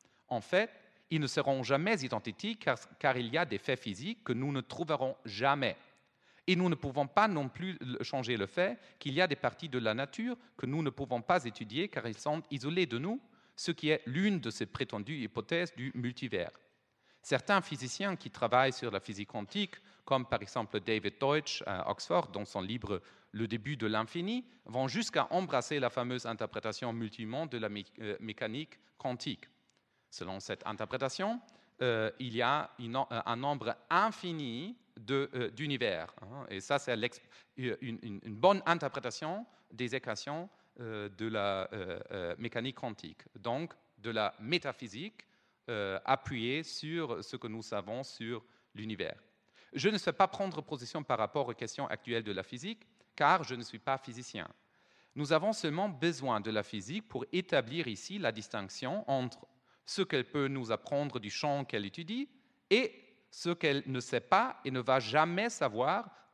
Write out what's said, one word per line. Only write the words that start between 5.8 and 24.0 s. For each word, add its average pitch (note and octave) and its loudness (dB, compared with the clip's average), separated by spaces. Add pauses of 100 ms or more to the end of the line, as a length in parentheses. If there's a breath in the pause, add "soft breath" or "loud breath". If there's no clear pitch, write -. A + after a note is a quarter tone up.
Et F#3 6
nous F3+ 6
ne E3 4
pouvons C#3 0
pas G#3 6
non D3 0
plus F3+ -6
le, - -2
changer A#2+ 0
le G2 2
fait G3 0 (200 loud breath)
qu'il C#3+ -4
y C#3+ 4
a F#3 6
des D3 2
parties - -2
de B2+ 0
la A2 4
nature A3 -2 (180 loud breath)
que - -8
nous C#3+ 0
ne D3 2
pouvons B2 -2
pas F3 4
étudier A#2+ -4
car A#2 -4
ils A2 -4
sont D#3 0
isolés D3+ 2
de A#2 0
nous, G3+ 0 (340 soft breath)
ce - -2
qui D#3 0
est D#3 4
l'une F#3 2
de A2+ -2
ces A2 -2
prétendues A2+ -4
hypothèses C#3 -2
du C3 -6
multivers. A#2+ -2 (680 soft breath)
Certains F#3 4
physiciens D#3 -2
qui - -10
travaillent B2+ 6
sur A#2+ -4
la G2 0
physique G#2 -8
quantique, B2 -2 (300 loud breath)
comme C3 2
par A#2 0
exemple G#2 -2
David G#2+ 0
Deutsch D3 0
à F#2 -2
Oxford, - 2
dans G2 -6
son G2 -4
livre G2+ -4 (300 loud breath)
Le A2 -2
début A2 -2
de A2+ -2
l'infini, F3 0 (180 loud breath)